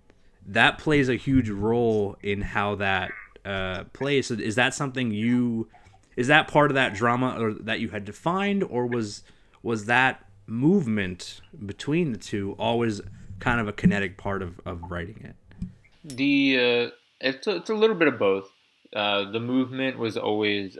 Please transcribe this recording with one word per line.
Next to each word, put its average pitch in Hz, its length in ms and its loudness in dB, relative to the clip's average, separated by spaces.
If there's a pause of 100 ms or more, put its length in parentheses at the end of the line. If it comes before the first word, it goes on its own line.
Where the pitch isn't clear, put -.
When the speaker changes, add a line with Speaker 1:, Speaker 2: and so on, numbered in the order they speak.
(460)
Speaker 1:
that 113 320 4
plays 147 300 2
a 120 80 2
huge 127 340 2
role 107 720 2
in 101 180 -2
how 101 360 -2
that, 95 340 0 (340)
uh, 95 480 -6
plays. 135 360 0
So 123 60 -4
is 104 200 -4
that 127 200 2
something 127 360 -4
you, 113 580 0 (480)
is 123 120 0
that 151 180 4
part 147 240 4
of 135 60 0
that 123 180 2
drama 120 440 0
or 110 160 -2
that 107 260 -4
you 110 80 -2
had 104 160 -8
defined, 190 580 -2
or 123 240 -2
was, 117 360 -4 (400)
was 107 240 -4
that 123 380 2 (220)
movement 113 920 0 (260)
between 147 460 -2
the 101 60 -6
two 98 400 -6
always 113 420 0 (400)
kind 117 200 0
of 107 60 -2
a 104 60 -4
kinetic 98 460 0
part 98 220 -4
of, 87 240 -10
of 90 260 -10
writing 87 340 -8
it? - 100 -16 (680)
Speaker 2:
The, 139 540 2
uh, 120 320 2 (300)
it's 135 260 -2
a, 190 100 0
it's 175 140 -6
a 220 40 -2
little 214 220 4
bit 165 120 4
of 120 100 0
both. 98 300 2 (460)
Uh, 101 380 0
the 117 80 -2
movement 127 580 -2
was 113 180 -2
always 104 640 0